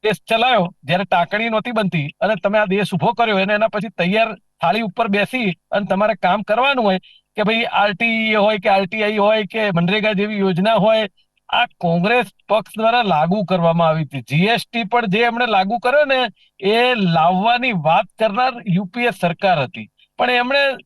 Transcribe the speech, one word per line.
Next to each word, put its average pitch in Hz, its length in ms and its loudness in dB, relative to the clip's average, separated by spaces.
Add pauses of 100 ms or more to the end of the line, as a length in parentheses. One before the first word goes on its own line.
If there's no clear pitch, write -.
દેશ 214 120 0 (140)
ચલાયો, 226 440 2 (100)
જ્યારે 170 200 -2
ટાંકણી 196 460 -2
નહોતી 220 220 -4
બનતી 180 380 -2 (100)
અને 202 140 0 (100)
તમે 208 160 2
આ 214 60 2
દેશ 196 280 -2
ઉભો 185 180 0
કર્યો, 220 260 0
અને 196 160 0
એના 208 140 2
પછી 214 220 -6
તૈયાર 208 440 0
થાળી 180 480 -4
ઉપર 233 260 -4
બેસી 202 440 -2 (200)
અને 202 180 -2
તમારે 208 240 0
કામ 190 280 0
કરવાનું 247 440 0
હોય 190 140 2 (360)
કે 214 80 -2
ભાઈ 226 200 0
આરટીઈ 220 720 -2
હોય 214 220 2
કે 208 120 -2
આરટીઆઈ 208 480 0
હોય 214 260 2
કે 208 280 -4
મનરેગા 196 420 0
જેવી 208 260 -2
યોજના 190 340 2
હોય, 220 360 2 (400)
આ 240 160 0
કોંગ્રેસ 185 600 0 (240)
પક્ષ 208 280 0
દ્વારા 226 240 2
લાગુ 180 420 0
કરવામાં 170 440 2
આવી 160 160 0
હતી. 139 180 -8
જી 151 240 0
એસ 226 160 0 (120)
ટી 233 100 -4
પણ 233 220 0
જે 202 140 0
એમણે 233 260 0
લાગુ 208 320 0
કર્યો 277 280 2
ને, 262 220 0 (320)
એ 233 360 2
લાવવાની 190 760 2
વાત 170 340 2 (140)
કરનાર 233 340 0 (140)
યુ 190 180 0
પી 240 160 -8
એ 240 80 2
સરકાર 175 500 0
હતી, 117 300 -8 (280)
પણ 247 120 0
એમણે 262 440 0 (120)